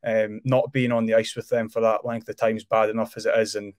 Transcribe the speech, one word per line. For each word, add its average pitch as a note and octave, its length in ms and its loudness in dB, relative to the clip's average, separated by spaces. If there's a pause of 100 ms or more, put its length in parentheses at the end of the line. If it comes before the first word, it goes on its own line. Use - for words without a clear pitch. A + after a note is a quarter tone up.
Um, A2 380 0
not C3 280 2
being B2+ 200 0
on A#2 140 0
the A2 100 2
ice A2+ 200 2
with - 140 -10
them A2+ 200 0
for A2+ 120 -4
that A2 240 2
length A#2 240 -6
of G#2+ 80 -10
time A2+ 180 2
is G#2+ 80 -8
bad A2 260 2
enough A2 280 -4
as A2 80 -12
it G#2+ 120 2
is, A2 180 0
and, G#2 240 -8